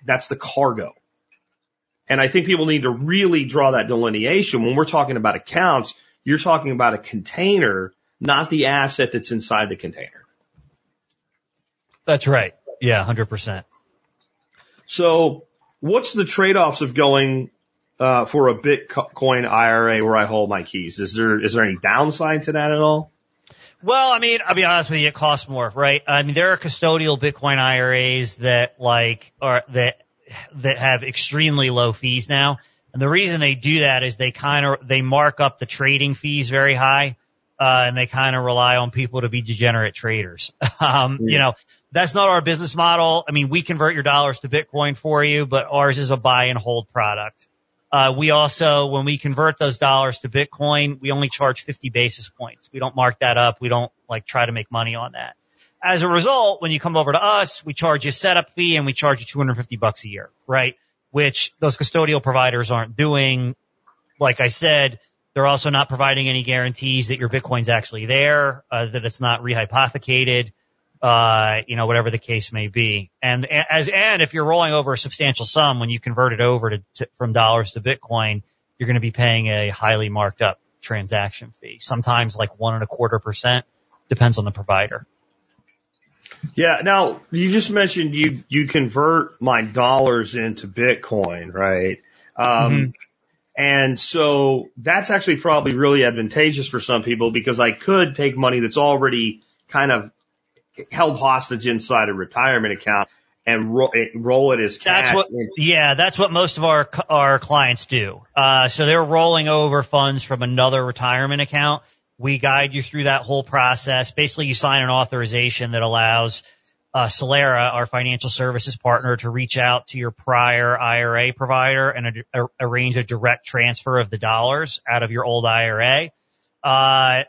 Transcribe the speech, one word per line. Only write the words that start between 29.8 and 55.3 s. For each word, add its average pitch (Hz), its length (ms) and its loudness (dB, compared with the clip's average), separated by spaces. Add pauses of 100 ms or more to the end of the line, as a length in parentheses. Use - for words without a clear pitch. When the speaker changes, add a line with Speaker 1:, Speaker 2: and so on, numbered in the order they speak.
Speaker 2:
that 135 220 -2
have 127 260 0
extremely 143 640 -2
low 120 240 0
fees 123 360 -6
now. 143 280 0 (360)
And 131 80 -6
the 135 80 0
reason 175 300 0
they 143 160 0
do 143 240 0
that 135 240 2
is 123 140 -6
they 127 140 -4
kinda, 143 520 0
they 131 180 0
mark 135 380 2
up 139 200 0
the 123 60 -8
trading 139 480 -2
fees 143 360 -4
very 135 260 2
high, 135 420 0 (420)
uh, 127 280 4
and 123 100 -4
they 127 100 -2
kinda 131 320 -2
rely 123 380 2
on 123 140 -2
people 127 300 -6
to 120 80 -2
be 120 120 -4
degenerate 113 540 -2
traders. 107 600 -8
<laughs> - 240 -6
Um, 135 400 0
Speaker 1:
Yeah. 113 120 0
Speaker 2:
you 143 60 4
know, 127 140 2 (380)
that's 170 240 0
not 196 140 4
our 175 120 2
business 156 340 -4
model. 170 520 2
I 147 40 -8
mean, 143 180 0
we 170 120 -2
convert 160 320 -2
your 147 100 -4
dollars 143 380 2
to 135 80 -10
Bitcoin 147 480 -2
for 151 260 0
you, 147 220 0
but 135 260 -2
ours 143 260 2
is 139 140 -4
a 135 60 0
buy 123 280 2
and 127 120 -2
hold 117 340 -4
product. 104 560 -4 (440)
Uh, 135 260 4
we 151 140 2
also, 147 560 2
when 139 160 -2
we 143 140 -2
convert 147 400 0
those 139 200 -2
dollars 135 420 2
to 131 100 -10
Bitcoin, 143 720 -2
we 139 100 -4
only 139 160 0
charge 131 360 -2
fifty 131 260 -10
basis 117 400 -2
points. - 420 -18
We 135 80 -12
don't 131 160 -6
mark 127 240 0
that 120 180 2
up. 120 220 2
We 123 80 -6
don't, 123 240 -2 (180)
like, 113 160 -8
try 120 200 -2
to 117 80 -6
make 110 180 -10
money 113 240 -4
on 120 160 -10
that. 120 240 -14 (480)